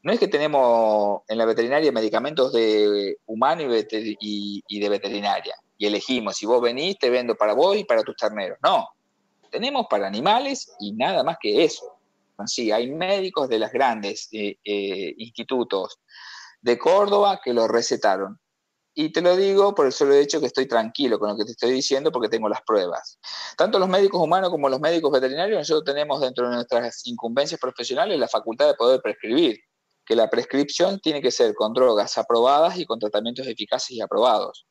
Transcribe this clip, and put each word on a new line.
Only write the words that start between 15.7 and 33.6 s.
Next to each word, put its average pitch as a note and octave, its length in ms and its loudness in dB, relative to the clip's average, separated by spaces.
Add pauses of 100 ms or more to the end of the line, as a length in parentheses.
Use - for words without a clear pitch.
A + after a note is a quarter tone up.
de A#2+ 160 2
Córdoba G3 680 2
que B2 120 -2
lo A2+ 120 2
recetaron. G#2+ 720 0 (540)
Y D#3 180 -2
te E3 120 -2
lo F3+ 120 6
digo G3 400 4
por D3 120 4
el B2+ 60 2
solo C#3+ 200 2
hecho C#3+ 260 4
que C#3+ 60 0
estoy B2+ 220 -2
tranquilo A#2 520 0
con G#2 120 -2
lo A#2 80 -4
que G#2 80 -4
te A#2 60 -14
estoy A#2+ 200 0
diciendo C3+ 400 0
porque A#2 160 -2
tengo A2 220 0
las G#2 100 -4
pruebas. - 580 -2 (380)
Tanto G3+ 220 2
los F#3 100 2
médicos F#3+ 320 4
humanos F3+ 300 2
como C#3+ 180 0
los C3 120 0
médicos D#3 320 2
veterinarios, D3+ 480 0
nosotros D3+ 260 0
tenemos C#3+ 340 -2
dentro B2 260 -2
de B2 100 -2
nuestras A#2+ 500 -4
incumbencias B2 520 -4
profesionales C3+ 640 -4
la A#2+ 80 0
facultad A#2 380 0
de D3 80 4
poder B2+ 260 4
prescribir, A2+ 580 -2 (460)
que A2+ 100 0
la A2+ 140 4
prescripción C#3+ 720 0
tiene D3 220 -2
que B2+ 80 2
ser A2 240 2
con A2 180 -2
drogas A#2 460 2
aprobadas C#3 580 4
y E3+ 80 -6
con A2+ 140 -4
tratamientos A#2 480 -4
eficaces - 460 -6